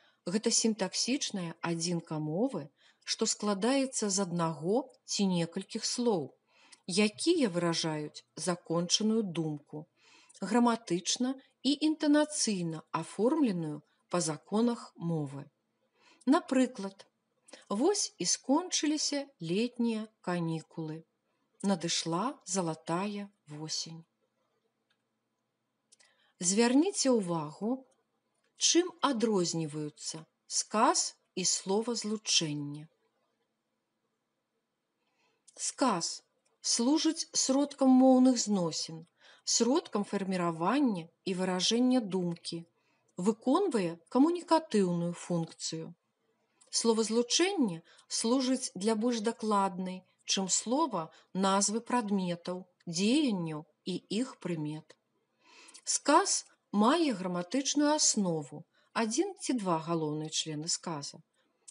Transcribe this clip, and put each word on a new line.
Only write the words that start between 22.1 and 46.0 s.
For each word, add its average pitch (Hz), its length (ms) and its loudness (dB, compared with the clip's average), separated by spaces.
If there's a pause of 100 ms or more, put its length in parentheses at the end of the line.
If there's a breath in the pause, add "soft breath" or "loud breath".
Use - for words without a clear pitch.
залатая 185 840 -4 (220)
восень. 160 560 -10 (2500 soft breath)
Звярніце 247 720 4
ўвагу, 170 560 -2 (920)
чым 349 380 2
адрозніваюцца 165 1200 -2 (300)
сказ - 560 2 (240)
і 185 180 -4
словазлучэнне. 185 1400 -2 (2750)
Сказ - 560 -2 (520)
служыць 311 680 0
сродкам 269 640 4
моўных 254 400 8
зносін, 165 680 -2 (380 soft breath)
сродкам 233 640 0
фарміравання 185 1040 0 (140)
і 190 120 -2
выражэння 185 640 2
думкі, 175 640 -4 (540)
выконвае 226 720 2 (160)
камунікатыўную 247 1080 2
функцыю. 165 800 -6 (800)